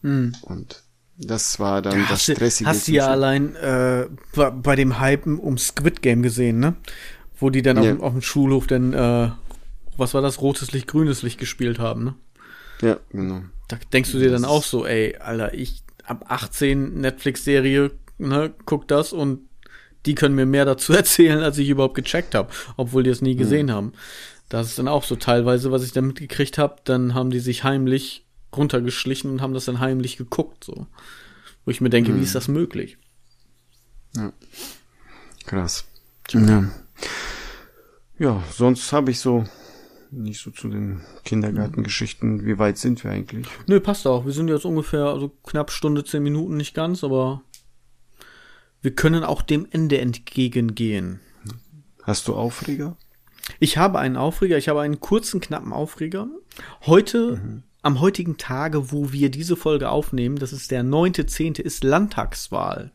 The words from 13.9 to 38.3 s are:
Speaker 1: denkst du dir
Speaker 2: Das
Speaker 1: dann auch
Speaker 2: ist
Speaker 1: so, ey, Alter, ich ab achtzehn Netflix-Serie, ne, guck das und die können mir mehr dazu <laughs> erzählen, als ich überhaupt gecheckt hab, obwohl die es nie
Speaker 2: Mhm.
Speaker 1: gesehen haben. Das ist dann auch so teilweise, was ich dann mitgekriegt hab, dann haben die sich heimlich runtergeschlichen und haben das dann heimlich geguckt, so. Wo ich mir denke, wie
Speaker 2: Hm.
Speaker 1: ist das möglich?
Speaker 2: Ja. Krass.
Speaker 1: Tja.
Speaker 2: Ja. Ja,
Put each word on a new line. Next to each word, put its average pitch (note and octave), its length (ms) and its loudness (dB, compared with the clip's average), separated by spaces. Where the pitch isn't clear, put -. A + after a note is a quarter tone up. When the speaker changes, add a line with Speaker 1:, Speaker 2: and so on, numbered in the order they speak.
Speaker 1:
denkst C3 200 2
du - 80 0
dir B2+ 100 6
Speaker 2:
Das B2 100 2
Speaker 1:
dann B2 100 0
auch D3+ 120 4
Speaker 2:
ist - 80 -6
Speaker 1:
so, A#2 160 -2
ey, A2 300 0
Alter, A2+ 380 -4
ich - 280 -8
ab - 240 -10
achtzehn C#3 720 0
Netflix-Serie, C3+ 880 2
ne, D3+ 360 0
guck D3 220 -2
das C#3+ 260 2
und C#3 280 -2
die D3+ 80 2
können C#3 220 4
mir C3 100 4
mehr C#3 180 4
dazu C#3 280 2
<laughs> - 20 8
erzählen, E3 480 6
als D3 160 0
ich C#3+ 100 0
überhaupt C3+ 280 2
gecheckt D3+ 400 -2
hab, G#2 160 0
obwohl C3 260 2
die B2+ 80 4
es A#2+ 120 0
nie C3 120 2
Speaker 2:
Mhm. B2 40 -4
Speaker 1:
gesehen C3 340 2
haben. G#2 200 -4
Das A2+ 200 -4
ist A2+ 100 -8
dann C3 100 -2
auch C#3+ 140 2
so B2+ 140 -4
teilweise, B2 560 2
was C3 100 2
ich B2 100 -8
dann C3 140 2
mitgekriegt C3+ 520 -4
hab, D3 260 0
dann B2+ 300 2
haben B2+ 160 0
die B2 100 0
sich B2 240 -4
heimlich C3+ 600 0
runtergeschlichen C3+ 720 -2
und C3 120 -4
haben C3+ 120 -4
das B2+ 120 -4
dann B2 140 -2
heimlich C3 360 -2
geguckt, - 480 -6
so. - 220 -12
Wo - 60 -4
ich A#2+ 100 -2
mir B2+ 100 4
denke, A#2+ 220 4
wie - 60 4
Speaker 2:
Hm. F#2 60 2
Speaker 1:
ist F#2 100 -4
das B2+ 140 -2
möglich? D#3+ 480 -4
Speaker 2:
Ja. G#2+ 160 -6
Krass. F2+ 380 -4
Speaker 1:
Tja. A2+ 140 2
Speaker 2:
Ja. G#2+ 300 6
Ja, A#2 240 2